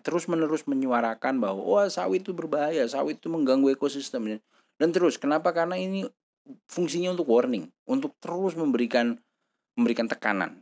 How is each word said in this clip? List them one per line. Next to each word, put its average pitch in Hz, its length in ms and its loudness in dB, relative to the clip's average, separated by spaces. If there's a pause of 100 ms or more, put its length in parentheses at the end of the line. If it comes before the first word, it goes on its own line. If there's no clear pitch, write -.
terus-menerus 160 640 -2
menyuarakan 127 720 0
bahwa, 98 240 -2
"Wah, 202 240 4
sawit 185 380 -2
itu 185 80 -6
berbahaya, 151 500 0
sawit 143 320 -2
itu 165 140 -8
mengganggu 135 420 4
ekosistem." 131 640 -4 (400)
Dan 165 160 2
terus, 175 240 4
kenapa? 160 320 0
Karena 170 300 0
ini 190 260 -4 (640)
fungsinya 175 400 -2
untuk 175 220 -2
warning, 117 400 2 (180)
untuk 135 320 -2
terus 175 320 -2
memberikan, 120 640 0 (560)
memberikan 117 320 0
tekanan 101 560 -4